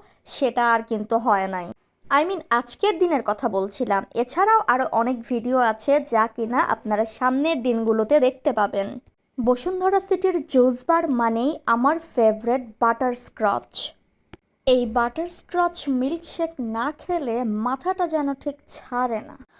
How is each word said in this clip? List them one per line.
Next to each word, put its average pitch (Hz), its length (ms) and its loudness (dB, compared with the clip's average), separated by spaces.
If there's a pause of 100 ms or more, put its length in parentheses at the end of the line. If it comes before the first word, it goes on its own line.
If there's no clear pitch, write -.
(260)
সেটা 240 480 0
আর 226 100 2
কিন্তু 220 340 -2
হয় 208 300 2
নাই। 185 200 -6 (420)
I 277 160 4
mean, 370 240 -4
আজকের 320 500 0
দিনের 330 240 2
কথা 214 260 -2
বলছিলাম। 202 520 0 (120)
এছাড়াও 403 540 2
আরও 254 240 2
অনেক 240 260 0 (120)
ভিডিও 247 280 0
আছে 233 420 2
যা 233 280 2
কিনা 233 320 -4
আপনারা 214 460 0
সামনের 269 580 0
দিনগুলোতে 226 560 2
দেখতে 254 340 0
পাবেন। 202 340 0 (500)
বসুন্ধরা 370 600 0
সিটির 370 460 -2
জুস 247 320 2 (100)
বার 330 220 2
মানেই 233 420 0 (140)
আমার 254 340 2
ফেভারিট 226 640 0 (160)
বাটারস্কচ। 240 1160 -2 (720)
এই 254 200 4
বাটারস্কচ 320 1040 -2
মিল্কশেক 311 680 -2
না 233 320 -4
খেলে 269 520 -4
মাথাটা 262 640 -2
যেন 302 260 -2
ঠিক 285 220 -6 (120)
ছাড়ে 240 540 -4
না। - 160 -18 (220)